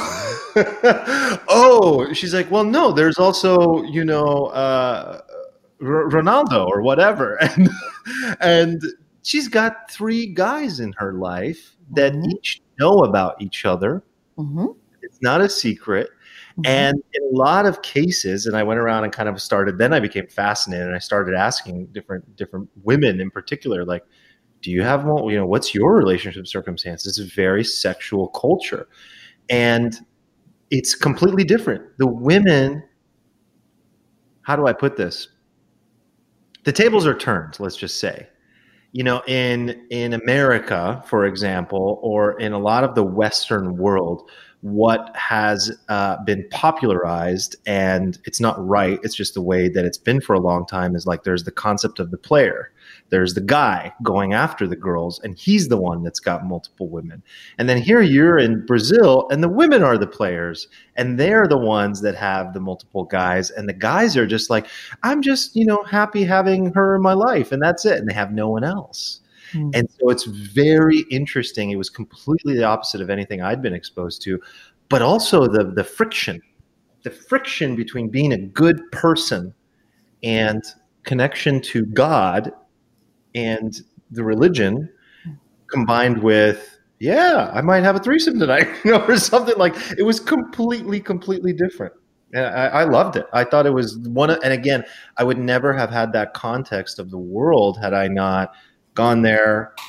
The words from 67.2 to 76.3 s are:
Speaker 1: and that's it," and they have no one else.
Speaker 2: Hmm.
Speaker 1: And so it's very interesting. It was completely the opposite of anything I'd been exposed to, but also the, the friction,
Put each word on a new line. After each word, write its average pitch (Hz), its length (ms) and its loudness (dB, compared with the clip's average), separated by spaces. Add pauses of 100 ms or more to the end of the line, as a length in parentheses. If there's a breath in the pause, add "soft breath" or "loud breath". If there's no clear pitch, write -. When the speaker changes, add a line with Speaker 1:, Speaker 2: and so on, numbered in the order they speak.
Speaker 1:
and 135 100 -2
that's 175 240 0
it," 214 140 2
and 107 100 -6
they 92 60 -4
have 101 180 -4
no 107 160 -2
one 110 160 -2
else. - 580 -8 (300 loud breath)
Speaker 2:
Hmm. 151 220 -4
Speaker 1:
And 120 140 0 (120)
so 127 100 4
it's 123 140 0
very 143 760 2 (100)
interesting. 127 600 -4
It 101 60 -4
was 95 140 -6
completely 143 640 -4
the 117 80 2
opposite 110 360 -2
of 92 100 -6
anything 98 320 -6
I'd 113 200 -4
been 107 120 -4
exposed 87 480 -10
to, 92 180 -6 (480 loud breath)
but 123 140 0
also 160 440 2
the, 104 180 2
the 95 200 -4
friction, - 560 -6 (640)